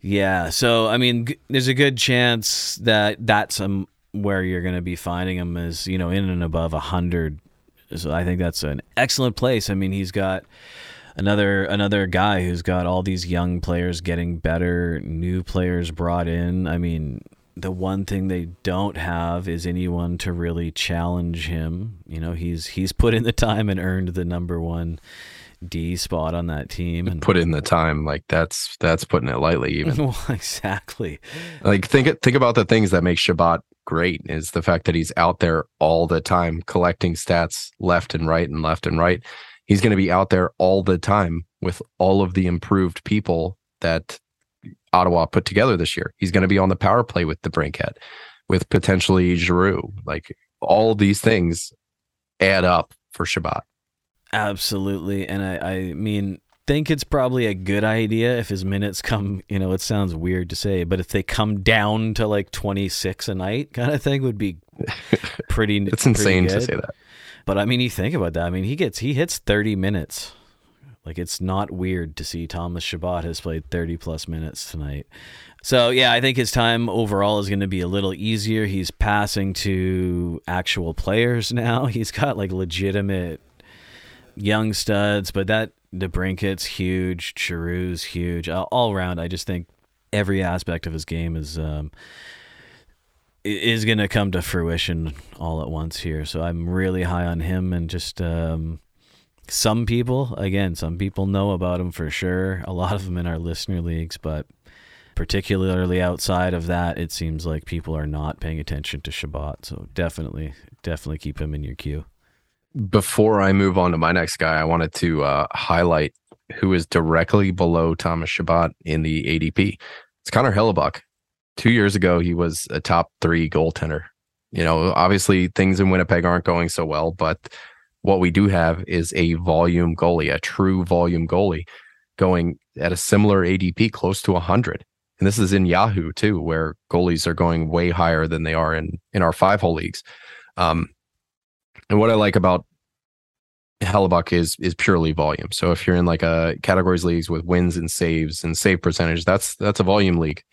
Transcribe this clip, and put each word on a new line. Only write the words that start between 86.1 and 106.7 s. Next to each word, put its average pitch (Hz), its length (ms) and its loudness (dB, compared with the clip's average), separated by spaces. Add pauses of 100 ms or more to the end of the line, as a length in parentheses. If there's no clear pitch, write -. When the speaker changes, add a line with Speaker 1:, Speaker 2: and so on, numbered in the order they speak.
Speaker 1:
huge, 92 720 -2
Giroux's 87 680 -4
huge. 87 460 -4
Uh, 90 140 -2 (100)
all 120 200 2
around, 90 280 -2
I 85 80 -6
just 90 180 -6
think 90 220 -6 (440)
every 98 300 2
aspect 87 460 -4
of 80 40 -6
his 78 120 -6
game 82 320 -4
is, 78 200 -8
um, 76 360 -6 (1500)
i-, 101 40 -4
is 107 360 0
gonna 107 240 2
come 101 240 0
to 90 100 0
fruition 82 720 -2 (240)
all 80 240 -4
at 65 80 -6
once 80 300 -6
here. 78 240 -4
So 80 180 -6
I'm 85 260 -4
really 92 360 0
high 87 220 -2
on 85 140 -2
him, 92 320 -2
and 85 160 -2
just, - 320 -8
um, 82 600 -4 (640)
some 113 400 0
people, 120 480 -2
again, 95 400 -2
some 82 240 -6
people 98 280 -4
know 98 260 0
about 90 280 -2
him 90 120 -4
for 78 180 -6
sure. 92 560 -2
A 95 60 -8
lot 90 220 -2
of 95 100 -6
them 90 120 -4
in 87 120 -4
our 82 100 -4
listener 85 420 -4
leagues, 82 360 -4
but 76 300 -6 (680)
particularly 92 880 0
outside 90 520 0
of 85 120 -4
that, 87 320 -2